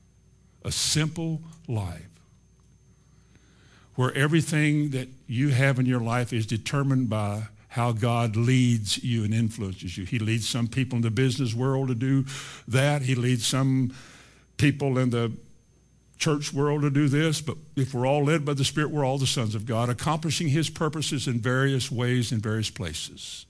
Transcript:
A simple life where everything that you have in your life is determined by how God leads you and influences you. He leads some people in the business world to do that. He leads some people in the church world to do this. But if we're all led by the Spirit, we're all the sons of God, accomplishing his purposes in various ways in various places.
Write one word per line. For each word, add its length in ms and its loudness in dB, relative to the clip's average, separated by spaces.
A 60 -4
simple 720 0
life 400 -4
where 180 2
everything 760 2
that 180 -4
you 220 0
have 320 4
in 60 2
your 120 2
life 340 -2
is 140 0
determined 640 0
by 380 -2
how 200 0
God 460 0
leads 680 2
you 220 0
and 100 0
influences 640 -4
you. 60 -6
He 160 -4
leads 280 -2
some 200 -2
people 260 -2
in 80 0
the 80 0
business 440 0
world 340 0
to 80 -2
do 280 2
that. 340 2
He 140 0
leads 280 2
some 480 2
people 400 2
in 120 2
the 220 0
church 340 0
world 300 0
to 80 2
do 180 4
this. 320 2
But 180 -8
if 180 -2
we're 140 0
all 180 2
led 200 2
by 100 -2
the 100 0
Spirit, 260 0
we're 140 0
all 140 0
the 80 0
sons 280 -2
of 120 -6
God, 240 0
accomplishing 580 -2
his 220 0
purposes 560 -4
in 140 -2
various 500 0
ways 420 0
in 80 0
various 300 -2
places. 800 -10